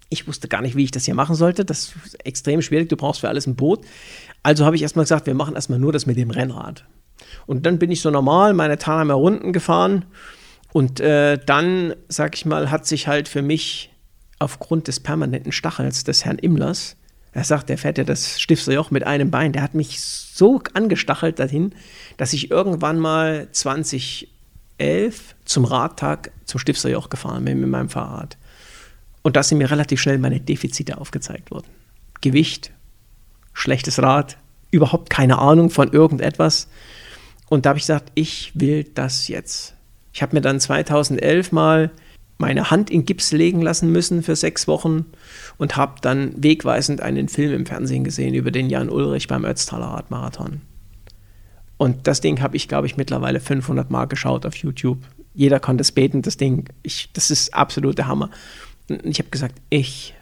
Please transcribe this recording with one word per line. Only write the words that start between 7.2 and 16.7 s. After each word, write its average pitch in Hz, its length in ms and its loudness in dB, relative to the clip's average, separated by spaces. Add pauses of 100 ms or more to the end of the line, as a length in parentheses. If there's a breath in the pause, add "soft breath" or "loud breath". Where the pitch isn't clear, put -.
Und 143 200 -2
dann 175 120 2
bin 175 120 2
ich 170 100 -2
so 156 100 2
normal 156 440 4
meine 151 240 2
Thalheimer 156 360 0
Runden 180 380 2
gefahren. 180 520 2 (680 loud breath)
Und, 131 280 0
äh, 147 440 4
dann, 170 500 2 (140)
sag 151 260 -4
ich - 120 -6
mal, 151 240 0
hat 151 160 -2
sich 151 220 -2
halt 147 200 0
für 143 140 -2
mich - 480 -4 (480)
aufgrund 156 500 -4
des 127 120 -6
permanenten 135 520 -4
Stachels - 520 -4
des - 200 0
Herrn 160 140 -2
Immlers, 156 580 0 (380)